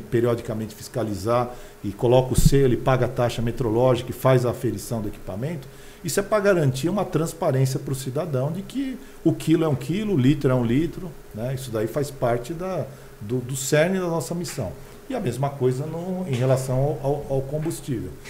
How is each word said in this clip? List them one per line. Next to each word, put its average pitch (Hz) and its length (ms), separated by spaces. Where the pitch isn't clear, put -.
periodicamente 113 640
fiscalizar 113 800
e 104 80
coloca 127 400
o 120 80
selo 139 340
e - 40
paga 131 300
a - 20
taxa 120 320
metrológica 120 680
e 120 40
faz 131 320
a 117 60
aferição 110 500
do 104 80
equipamento. 131 580
Isso 160 160
é 196 60
pra 208 160
garantir 175 480
uma 190 160
transparência 143 720
pro 135 160
cidadão 139 600
de 196 80
que 262 360
o 156 120
quilo 160 320
é - 20
um 147 80
quilo, 202 380
o 160 40
litro 139 320
é 127 60
um 123 80
litro, 156 480
né? 123 180
Isso 131 180
daí 110 160
faz 143 220
parte 123 440
da, 170 320
do, 113 200
do 123 180
cerne 175 420
da 180 80
nossa 165 260
missão. 147 380
E 262 60
a 233 40
mesma 135 300
coisa 127 360
no, 180 440
em 131 60
relação 127 420
ao, 143 260
ao, 143 260
ao 135 120
combustível. 139 680